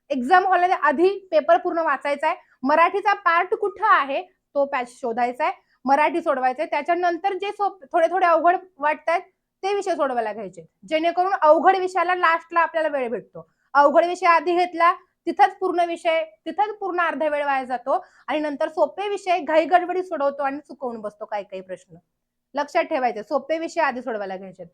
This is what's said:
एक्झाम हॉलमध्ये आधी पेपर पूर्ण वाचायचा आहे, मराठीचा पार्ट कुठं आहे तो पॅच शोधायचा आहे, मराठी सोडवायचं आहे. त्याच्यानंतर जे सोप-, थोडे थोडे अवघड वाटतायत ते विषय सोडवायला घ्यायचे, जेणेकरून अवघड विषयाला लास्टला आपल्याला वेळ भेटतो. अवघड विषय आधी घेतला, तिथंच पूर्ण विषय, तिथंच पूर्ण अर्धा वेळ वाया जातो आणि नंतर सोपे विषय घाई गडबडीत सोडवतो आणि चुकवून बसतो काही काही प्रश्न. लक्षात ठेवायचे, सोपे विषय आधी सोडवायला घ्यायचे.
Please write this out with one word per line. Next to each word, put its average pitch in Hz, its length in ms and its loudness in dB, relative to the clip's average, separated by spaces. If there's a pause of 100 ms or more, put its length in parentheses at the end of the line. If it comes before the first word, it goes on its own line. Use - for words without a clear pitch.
एक्झाम 294 380 2
हॉलमध्ये 359 360 2
आधी 302 260 2 (220)
पेपर 320 260 4
पूर्ण 349 220 -4
वाचायचा 285 480 -2
आहे, 247 80 0 (280)
मराठीचा 359 500 2
पार्ट 359 420 0
कुठं 403 320 -4
आहे 294 340 2 (340)
तो 277 100 2
पॅच 254 240 -4 (100)
शोधायचा 247 440 -4
आहे, 359 100 0 (320)
मराठी 294 360 2
सोडवायचं 254 400 -2
आहे. 320 80 -4
त्याच्यानंतर 349 640 -2
जे 392 180 -6
सोप-, 381 400 -6
थोडे 330 160 4
थोडे 359 180 0
अवघड 339 320 4 (200)
वाटतायत 302 440 -2 (420)
ते 392 100 -2
विषय 392 220 -2
सोडवायला 240 380 -2
घ्यायचे, 185 320 -14 (240)
जेणेकरून 339 520 0
अवघड 339 360 6
विषयाला 370 380 0
लास्टला 339 440 0
आपल्याला 320 280 0
वेळ 269 220 -2
भेटतो. 190 380 -12 (260)
अवघड 285 320 6
विषय 359 200 -4
आधी 339 300 4
घेतला, 349 380 2 (340)
तिथंच 381 320 2
पूर्ण 349 280 -2
विषय, 330 360 -2 (220)
तिथंच 415 340 -4
पूर्ण 349 220 -4
अर्धा 311 260 -2
वेळ 294 180 -2
वाया 269 180 0
जातो 262 420 -4 (220)
आणि 294 120 -2
नंतर 302 300 -4
सोपे 339 400 -2
विषय 381 300 -2
घाई 311 260 2
गडबडीत 349 380 2
सोडवतो 285 400 -4
आणि 277 160 -4
चुकवून 240 420 -12
बसतो 208 240 -12
काही 208 180 -8
काही 190 180 -12
प्रश्न. 175 360 -16 (580)
लक्षात 294 280 -2
ठेवायचे, 240 400 -4
सोपे 294 340 -4
विषय 330 240 -4
आधी 262 200 -2
सोडवायला 202 360 -8
घ्यायचे. 185 260 -18 (100)